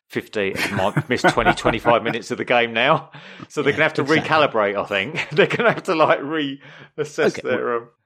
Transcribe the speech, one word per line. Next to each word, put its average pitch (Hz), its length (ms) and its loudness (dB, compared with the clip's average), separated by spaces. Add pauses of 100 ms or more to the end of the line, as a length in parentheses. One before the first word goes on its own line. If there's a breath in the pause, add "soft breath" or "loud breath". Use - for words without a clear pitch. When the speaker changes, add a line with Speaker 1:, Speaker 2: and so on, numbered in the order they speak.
Speaker 1:
fifty, 101 460 -4 (180)
might 101 380 -2
miss 120 120 0
twenty, 165 300 2
Speaker 2:
<laughs> - 40 -10
Speaker 1:
twenty-five 117 460 2
minutes 113 280 -6
of 107 80 -4
the 113 60 -6
game 120 280 2
now. 139 380 0 (380 loud breath)
So - 140 -6
they're 139 100 2
Speaker 2:
Yeah, - 60 -8
Speaker 1:
gonna 156 60 2
have 151 100 0
to 156 80 -2
Speaker 2:
exactly. 151 260 0
Speaker 1:
recalibrate, 110 520 2
I 90 60 -4
think. 104 440 -4
<laughs> - 20 -14
They're 165 160 4
gonna 226 240 2
have - 120 -8
to, 190 100 0
like, 156 260 2
reassess 147 1160 -4
Speaker 2:
Okay, - 60 -10
Speaker 1:
their, 127 220 -2
Speaker 2:
well, 120 120 -2
Speaker 1:
um, 120 100 -12 (180)